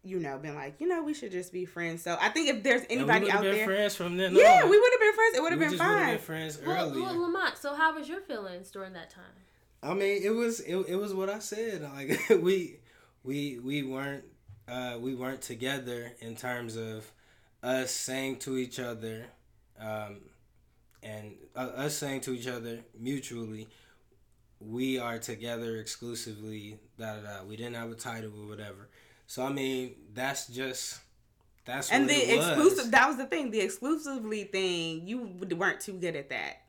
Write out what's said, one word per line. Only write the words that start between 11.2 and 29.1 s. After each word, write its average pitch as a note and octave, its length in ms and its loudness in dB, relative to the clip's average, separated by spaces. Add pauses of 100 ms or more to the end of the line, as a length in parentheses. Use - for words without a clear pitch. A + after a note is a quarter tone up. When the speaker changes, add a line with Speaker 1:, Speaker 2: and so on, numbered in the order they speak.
Speaker 2:
I G#3 100 -6
said. G#3+ 420 -6
Like, C#3 380 -4 (100)
<laughs> F#3+ 120 8
we, F3+ 360 0 (460)
we, C#3 360 -4
we C#3 240 -4
weren't, C3+ 400 -6 (440)
uh, B2 320 -6
we B2+ 160 -4
weren't C3 260 -6
together A#2+ 800 -6
in A#2 160 -12
terms A#2+ 420 -6
of A2 340 -10 (520)
us C3 280 0
saying C3 480 -4
to C3 180 -4
each B2 220 -4
other, A2+ 460 -8 (540)
um, G#2+ 420 -8 (840)
and, G#2+ 300 -12 (220)
uh, B2+ 40 -8 (160)
us D3 200 -4
saying C3+ 260 -6
to B2+ 120 -6
each A#2+ 140 -6
other A#2 320 -8 (200)
mutually, A#2 680 -8 (920)
"We B2+ 400 -2
are A#2+ 180 -4
together A#2 600 -6
exclusively, G#2+ 1000 -10 (200)
da, A2 160 -8
da, G#2+ 60 -12 (180)
da." F#2 40 -14
We G#2 120 -12
didn't A#2+ 200 -8
have A#2 160 -8
a A2 40 -10
title A2+ 360 -8 (120)
or G#2 40 -14
whatever. G#2 420 -14 (380)